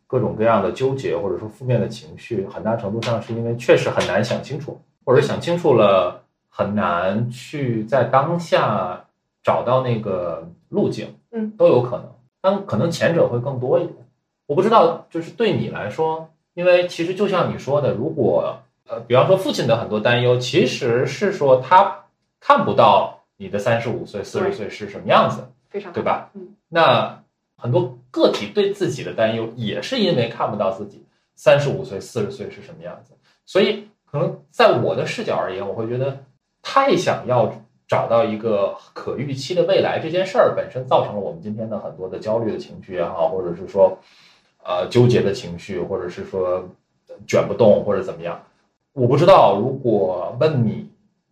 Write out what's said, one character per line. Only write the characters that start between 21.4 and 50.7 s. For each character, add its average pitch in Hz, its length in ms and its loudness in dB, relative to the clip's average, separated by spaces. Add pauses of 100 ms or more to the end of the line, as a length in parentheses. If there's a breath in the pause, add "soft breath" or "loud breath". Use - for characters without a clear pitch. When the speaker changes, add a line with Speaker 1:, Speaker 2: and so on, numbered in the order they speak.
Speaker 1:
他 - 480 4 (340)
看 - 260 4
不 - 80 0
到 101 460 4 (180)
你 98 120 -14
的 101 100 -4
三 117 200 0
十 123 100 -6
五 90 160 -8
岁、 98 180 -8
四 - 160 -6
十 - 140 0
岁 101 160 -10
是 101 200 -12
什 92 100 -14
么 87 80 -14
样 190 220 4
子， - 160 -8 (240)
Speaker 2:
对。 202 100 -10
非 - 20 -8
常 190 100 -14
好。 - 40 -12
Speaker 1:
对 107 60 -4
吧？ 87 320 -2
Speaker 2:
嗯。 190 140 -18 (220)
Speaker 1:
那 131 480 2 (380)
很 120 160 -6
多 180 240 0 (140)
个 294 220 2
体 202 160 -6
对 196 240 0
自 165 180 -4
己 - 140 -6
的 87 100 -8
担 110 220 0
忧， 113 200 -4
也 101 240 -6
是 262 200 -4
因 180 160 2
为 117 120 0
看 139 220 -4
不 107 80 -6
到 98 140 0
自 104 160 -8
己 - 180 -20 (300)
三 143 240 4
十 135 100 -2
五 98 140 -4
岁、 98 160 -10
四 110 220 -8
十 98 100 -6
岁 98 180 -12
是 - 140 -18
什 87 100 -20
么 82 100 -20
样 87 200 -14
子。 - 100 -20 (320)
所 - 160 0
以 - 260 -2 (160)
可 - 140 -10
能 165 320 -4
在 196 300 4
我 - 160 -2
的 143 100 -2
视 220 180 -6
角 98 120 -4
而 90 180 -4
言， 95 120 -8
我 98 100 -6
会 113 120 -6
觉 120 80 -6
得 135 220 -4 (460)
太 277 340 2
想 - 300 -2
要 113 260 2 (340)
找 - 200 0
到 117 160 4
一 107 160 -4
个 104 360 0 (200 loud breath)
可 - 200 -8
预 143 160 -6
期 135 220 -8
的 175 120 2
未 190 140 2
来， - 200 0
这 156 100 -6
件 185 160 -2
事 240 140 0
儿 - 160 4
本 - 160 -6
身 131 160 -8
造 156 180 2
成 - 80 -8
了 104 60 -6
我 90 120 -6
们 82 80 -12
今 107 160 -10
天 113 140 -8
的 107 80 -6
很 - 180 -12
多 92 140 -10
的 - 80 -10
焦 110 220 -2
虑 110 120 -2
的 90 60 -4
情 - 240 -14
绪 95 140 -12
也 85 100 -2
好， 82 240 0
或 92 140 -4
者 85 120 -6
是 85 120 -12
说， 95 280 4 (720 soft breath)
呃， 90 240 -2
纠 120 160 6
结 101 160 4
的 98 100 0
情 85 280 -8
绪， 92 200 -10
或 90 220 -6
者 90 80 -8
是 90 160 -12
说 92 420 -4 (600)
卷 175 200 2
不 - 60 -4
动， 104 320 4
或 101 100 0
者 92 60 -2
怎 95 100 -8
么 82 120 -12
样。 85 180 -8 (520)
我 127 140 2
不 139 80 2
知 139 80 4
道 151 360 8
如 123 120 -2
果 92 680 -2
问 143 260 2
你， 92 240 -6 (420)